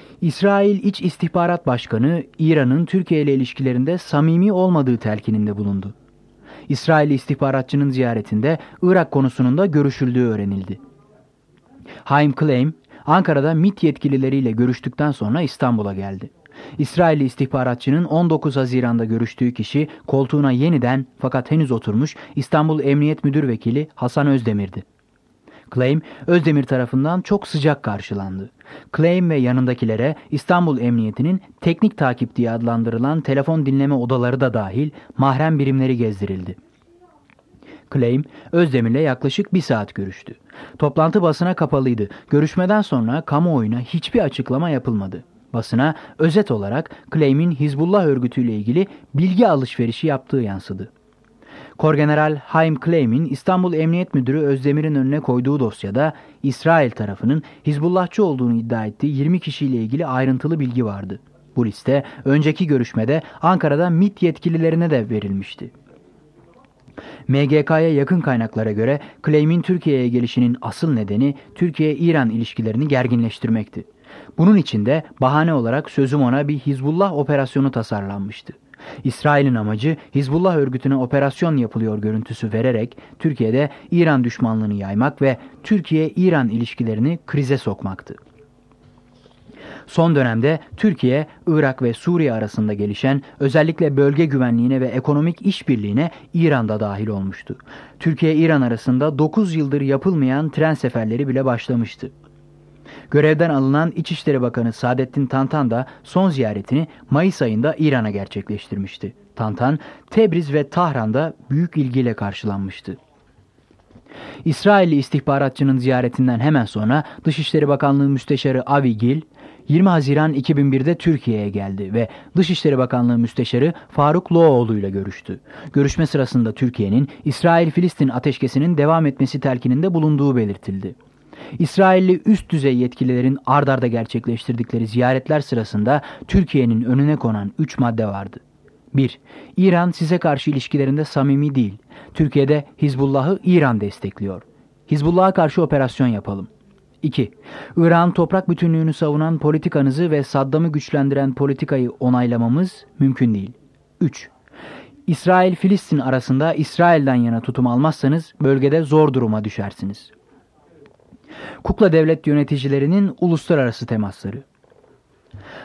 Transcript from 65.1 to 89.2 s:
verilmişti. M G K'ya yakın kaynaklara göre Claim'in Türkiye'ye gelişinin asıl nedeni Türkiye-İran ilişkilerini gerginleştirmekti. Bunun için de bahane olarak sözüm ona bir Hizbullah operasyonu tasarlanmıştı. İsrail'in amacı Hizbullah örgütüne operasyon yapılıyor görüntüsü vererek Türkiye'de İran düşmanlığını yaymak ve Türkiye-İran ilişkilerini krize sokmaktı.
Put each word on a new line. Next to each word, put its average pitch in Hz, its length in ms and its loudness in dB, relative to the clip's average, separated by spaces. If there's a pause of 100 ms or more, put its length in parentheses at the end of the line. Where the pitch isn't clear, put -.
verilmişti. 98 600 -6 (1600)
M 139 180 4
G 147 180 4
K'ya 160 300 2
yakın 143 260 2
kaynaklara 113 520 -2
göre 120 280 0 (260)
Claim'in 156 360 2
Türkiye'ye 147 460 0
gelişinin 120 540 0
asıl 156 300 -2
nedeni 113 420 0 (200)
Türkiye-İran 156 760 0
ilişkilerini 113 580 -4
gerginleştirmekti. 117 960 -2 (540)
Bunun 196 180 6
için 107 300 0
de 151 160 0 (180)
bahane 151 340 2
olarak 127 360 -2
sözüm 139 320 0
ona 135 260 0
bir 147 100 -6
Hizbullah 147 540 -2
operasyonu 139 580 0
tasarlanmıştı. 101 800 -8 (520)
İsrail'in 139 500 2
amacı 110 420 -2 (180)
Hizbullah 160 420 0
örgütüne 135 400 0
operasyon 139 600 0
yapılıyor 113 420 -2
görüntüsü 110 540 -6
vererek 113 460 -2 (200)
Türkiye'de 135 520 0 (200)
İran 160 340 4
düşmanlığını 113 500 -2
yaymak 104 480 -2
ve 135 160 2 (240)
Türkiye-İran 160 840 0
ilişkilerini 117 800 -2
krize 139 320 0
sokmaktı. - 580 -8 (1700)